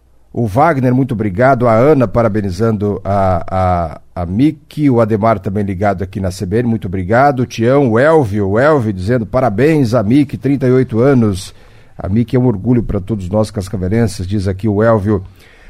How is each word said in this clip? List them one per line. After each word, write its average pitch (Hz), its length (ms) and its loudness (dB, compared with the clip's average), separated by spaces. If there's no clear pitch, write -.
o 120 140 -4
Wagner, 131 480 2
muito 131 160 0
obrigado. 117 560 0
A 113 80 4
Ana 131 320 4
parabenizando 104 960 -2
a, 92 960 -2
a, 87 80 -6
a - 20 -6
Miki, 147 640 -2
o 117 100 2
Ademar 110 380 2
também 101 260 -4
ligado 98 400 -2
aqui 95 160 -10
na 92 120 -4
C 92 160 -8
B 104 160 0
N, 120 60 -2
muito 110 180 -2
obrigado. 113 540 0
O 120 40 0
Tião, 123 460 2
o 110 80 2
Elvio, 117 500 2
o 104 100 0
Elvio 135 320 2
dizendo 104 320 -2
parabéns 127 680 0
a 123 80 2
Miki, 131 340 2
trinta 135 320 -2
e 123 40 4
oito 127 280 2
anos. 117 540 2
A - 80 -8
Miki 117 280 -2
é 123 40 2
um 123 60 2
orgulho 113 380 0
pra 98 160 -4
todos 95 280 -8
nós 104 220 0
cascavelenses, 95 760 -4
diz 98 200 -4
aqui 95 200 -4
o 104 160 2
Elvio. 107 400 2